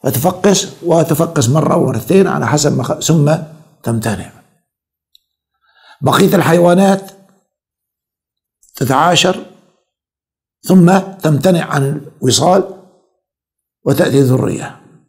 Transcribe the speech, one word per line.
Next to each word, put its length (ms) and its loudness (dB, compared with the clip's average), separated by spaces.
فتفقس، 640 0
وتفقس 680 0
مرة 280 0
ومرتين 500 0
على 200 -4
حسب 300 -2
ما 80 -4
خ-، 160 -6
ثم 360 2
تمتنع. 500 -6
بقية 340 0
الحيوانات 760 2
تتعاشر 720 0
ثم 360 4
تمتنع 680 -2
عن 460 -6
الوصال 600 0
وتأتي 360 0
ذرية. 600 -2